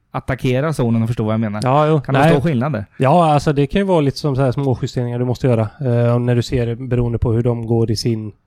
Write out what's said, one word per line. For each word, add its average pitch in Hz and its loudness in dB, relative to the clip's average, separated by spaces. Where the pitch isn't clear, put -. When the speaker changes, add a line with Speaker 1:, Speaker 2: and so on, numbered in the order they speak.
Speaker 1:
attackerar 135 -2
zonen, 117 0
och 113 0
förstår 117 -2
vad 107 0
jag 110 0
menar? 107 -4
Speaker 2:
Ja, 143 2
jo. 156 2
Speaker 1:
Kan 135 -4
det 135 2
Speaker 2:
Nej. 151 4
Speaker 1:
vara 151 4
stor 165 0
skillnad 139 -2
där? 104 -6
Speaker 2:
Ja, 151 4
alltså, 147 2
det 139 0
kan 202 0
ju 202 -2
vara 180 2
lite 135 0
som 143 -2
så 135 0
här 135 2
små 139 -2
justeringar 120 -4
du 123 -2
måste 127 -2
göra, 113 2
eh, 120 2
när 123 0
du 120 2
ser, 120 -4
beroende 120 -2
på 113 0
hur 117 0
de 117 -2
går 113 2
i 107 0
sin, 110 -4